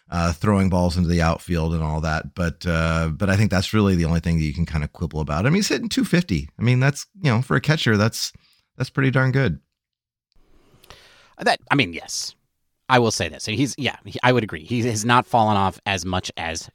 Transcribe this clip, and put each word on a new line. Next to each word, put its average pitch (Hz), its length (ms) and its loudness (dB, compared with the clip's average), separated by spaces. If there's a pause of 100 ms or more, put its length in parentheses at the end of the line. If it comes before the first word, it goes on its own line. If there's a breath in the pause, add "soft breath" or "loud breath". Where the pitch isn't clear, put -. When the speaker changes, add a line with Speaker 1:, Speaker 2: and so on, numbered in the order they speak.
(100)
Speaker 1:
uh, 85 220 -2
throwing 98 380 0
balls 87 260 0
into 87 140 2
the 85 100 2
outfield 82 540 -2
and 80 80 -2
all 78 180 -4
that, 78 340 -4
but, 85 320 -4
uh, 80 460 0
but 95 160 -2
I 95 80 2
think 104 140 2
that's 95 240 -2
really 98 220 4
the 82 100 2
only 82 140 2
thing 82 180 0
that 80 60 0
you 76 100 -2
can 85 100 -2
kinda 76 240 -4
quibble 78 320 -6
about. 78 240 -2
I 131 60 2
mean, 170 60 2
he's 208 120 0
hitting 233 220 -4
two 262 160 0
fifty. 90 420 0 (100)
I - 40 -4
mean, 123 180 4
that's, 139 260 0 (160)
you 143 80 2
know, 113 120 2
for 147 120 -2
a 139 60 2
catcher, 139 380 2
that's, - 340 0 (460 soft breath)
that's 127 120 -4
pretty 135 200 0
darn 131 220 2
good. 120 280 0 (1800 soft breath)
Speaker 2:
That, 214 220 0 (100)
I 143 40 2
mean, 110 180 2
yes. - 420 -10 (540)
I 131 100 6
will 117 120 4
say 92 180 -2
this. - 160 -14
He's, 110 320 -2
yeah, 127 200 -4 (100)
he, 101 160 -12
I 127 100 6
would 120 100 4
agree. 90 220 -6
He 120 200 -2
has 110 200 -2
not 120 220 4
fallen 107 320 2
off 95 260 0
as 95 220 -2
much 92 320 -4
as 82 360 -8